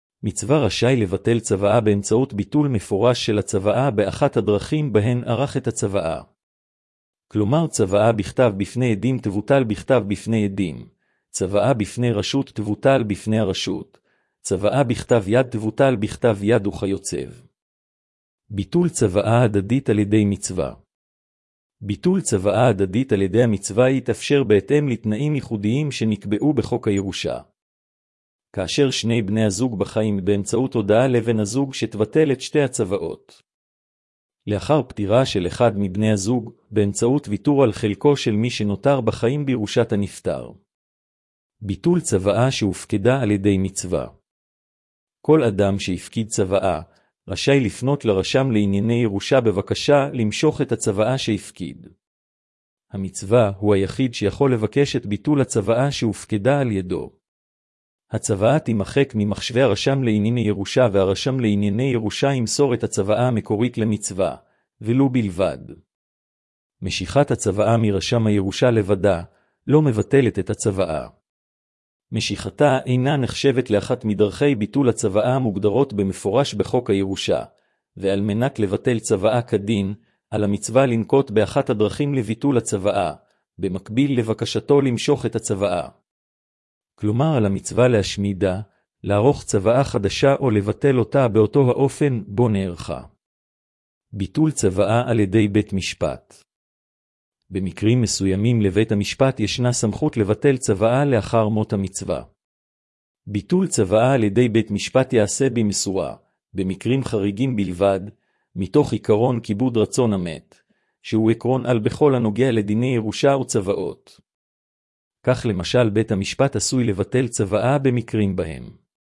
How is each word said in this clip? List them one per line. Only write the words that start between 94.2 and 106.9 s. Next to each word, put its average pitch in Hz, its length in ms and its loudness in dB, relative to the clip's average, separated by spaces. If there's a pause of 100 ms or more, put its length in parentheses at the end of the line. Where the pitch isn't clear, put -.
צוואה 107 600 0
על 113 100 0
ידי 104 280 2
בית 104 240 0
משפט. 85 600 -6 (1160)
במקרים 98 500 0
מסוימים 104 600 0
לבית 101 300 2
המשפט 113 480 0
ישנה 120 320 0
סמכות 120 440 -2
לבטל 110 400 2
צוואה 117 480 2
לאחר 113 440 2
מות 107 240 -2
המצווה. 95 500 -6 (1040)
ביטול 175 400 -2
צוואה 110 460 2
על 123 120 2
ידי 110 240 4
בית 107 220 0
משפט 127 420 0
ייעשה 123 380 2
במשורה, 98 640 -2 (380)
במקרים 98 500 -2